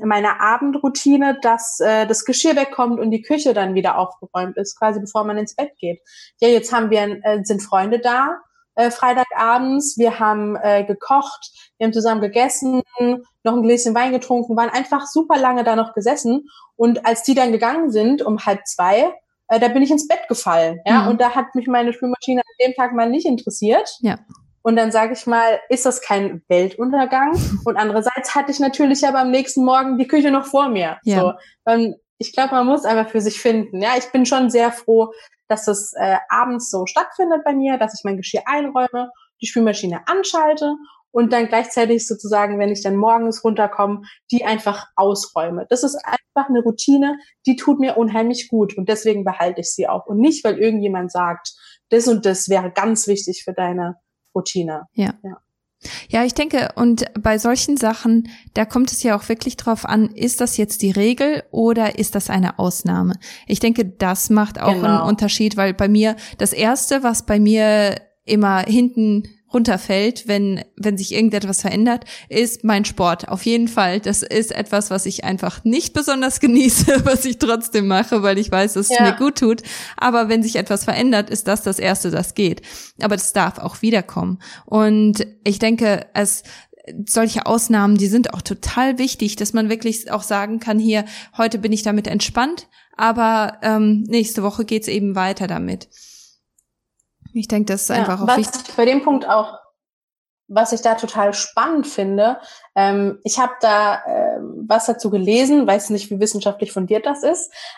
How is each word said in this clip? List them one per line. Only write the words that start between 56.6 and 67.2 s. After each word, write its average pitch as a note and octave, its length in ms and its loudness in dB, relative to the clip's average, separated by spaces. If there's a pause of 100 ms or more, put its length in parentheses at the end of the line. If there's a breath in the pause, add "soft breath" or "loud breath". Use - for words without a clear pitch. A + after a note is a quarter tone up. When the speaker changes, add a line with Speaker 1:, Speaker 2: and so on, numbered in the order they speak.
Speaker 2:
und A#3 320 2 (120)
bei G#3+ 200 0
solchen B3+ 400 0
Sachen, A3+ 500 0 (240 loud breath)
da G#3+ 140 0
kommt B3 260 0
es - 100 -6
ja A3 140 2
auch G#3 140 -6
wirklich A#3 260 -6
drauf - 300 -4
an, G#3+ 240 2
ist B3 320 -4
das A#3+ 160 -2
jetzt G#3+ 240 -2
die G3 80 2
Regel A#3+ 600 0
oder A3+ 480 0
ist - 160 -2
das G3+ 140 -4
eine F#3+ 300 0
Ausnahme? F3+ 560 -2 (320 loud breath)
Ich G3+ 140 -2
denke, A#3 260 0
das F#3 420 -4
macht G#3+ 320 2
auch G3 140 0
Speaker 1:
Genau. F3 120 -2 (140)
Speaker 2:
einen E3 80 -2
Unterschied, G#3 480 0
weil G3 160 0
bei G3 160 0
mir, G#3+ 280 2 (200 loud breath)
das - 160 -2
Erste, C4+ 500 0
was A#3 220 -2